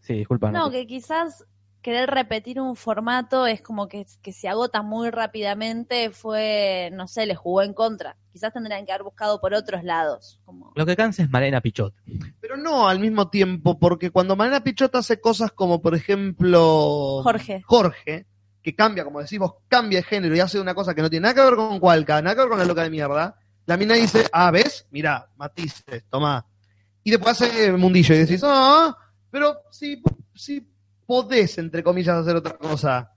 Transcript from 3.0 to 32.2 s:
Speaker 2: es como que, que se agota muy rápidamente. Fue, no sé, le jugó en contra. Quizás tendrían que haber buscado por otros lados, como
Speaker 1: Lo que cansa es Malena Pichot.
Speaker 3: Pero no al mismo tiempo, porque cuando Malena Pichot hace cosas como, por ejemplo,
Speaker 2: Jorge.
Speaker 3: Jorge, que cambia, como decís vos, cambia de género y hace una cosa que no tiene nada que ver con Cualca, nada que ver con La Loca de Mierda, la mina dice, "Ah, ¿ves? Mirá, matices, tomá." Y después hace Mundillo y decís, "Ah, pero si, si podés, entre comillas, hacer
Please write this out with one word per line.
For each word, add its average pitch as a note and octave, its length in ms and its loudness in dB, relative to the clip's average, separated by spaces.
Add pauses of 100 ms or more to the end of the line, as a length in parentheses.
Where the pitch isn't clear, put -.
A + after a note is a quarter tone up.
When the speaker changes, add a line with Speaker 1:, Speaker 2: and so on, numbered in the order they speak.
Speaker 2:
es A3+ 160 -2
como G#3 260 -8
que, G3 180 -14 (160)
que G3 120 -18
se - 140 -12
agota A3 340 -4
muy A3 300 -6
rápidamente. A3+ 1000 -6
Fue, G#3 840 -4
no F#3 140 -12
sé, A3 180 -6
le F#3+ 100 -4
jugó F3+ 280 0
en G3+ 100 -4
contra. G#3 420 -4 (160)
Quizás G#3+ 220 -8
tendrían G#3 320 -10
que F#3+ 60 -10
haber F#3+ 120 -6
buscado G#3 360 -4
por F#3+ 140 -2
otros G#3 300 -4
lados, E3 640 -4
como - 300 -20
Speaker 1:
Lo D#3 100 0
que F3+ 100 0
cansa G#3 280 0
es D3 60 0
Malena C3 320 2
Pichot. G#2 320 -4 (460)
Speaker 3:
Pero C4+ 180 -10
no C#4+ 320 2
al F#3 100 0
mismo G#3 300 0
tiempo, F3+ 480 0
porque F3 340 2
cuando F#3 240 2
Malena B3 280 0
Pichot C4 320 0
hace A3+ 260 0
cosas A3 300 0
como, F3 300 0
por E3 140 0
ejemplo, D#3+ 1300 2
Speaker 2:
Jorge. A3 420 -2
Speaker 3:
Jorge, F3+ 600 0 (360)
que D#3 140 -8
cambia, G#3 280 0
como C#3+ 180 -10
decís E3+ 180 -10
vos, F#3+ 160 -4 (120)
cambia A3 320 2
de F3 40 -6
género F3+ 320 -2
y E3+ 40 2
hace F#3 200 0
una F#3 140 -4
cosa F3+ 220 -4
que D#3 60 -2
no D#3+ 80 0
tiene D#3+ 140 -4
nada A#3 120 2
que C4+ 140 4
ver A#3+ 60 4
con G#3+ 240 -2
Cualca, D#3 420 4
nada F#3 140 0
que B3+ 60 2
ver B3+ 80 2
con A3 100 0
La F3+ 60 2
Loca E3+ 180 0
de D#3+ 60 -4
Mierda, D3+ 480 -4 (300)
la E3+ 100 0
mina G#3 180 2
dice, A3+ 360 4
"Ah, F3 200 4
¿ves? A3 400 0
Mirá, D3 460 -6
matices, C#3+ 720 -12
tomá." C#3 360 -2 (580)
Y G#3+ 80 -2
después A3+ 300 2
hace A3+ 300 2
Mundillo F3+ 440 6
y D#3 40 4
decís, E3+ 240 2
"Ah, C#4 520 6 (340)
pero D4 300 0 (120)
si, C#4+ 300 -10 (320)
si C#4+ 340 -12 (380)
podés, B3 540 0
entre E3 240 -6
comillas, F3 340 0
hacer E3 180 0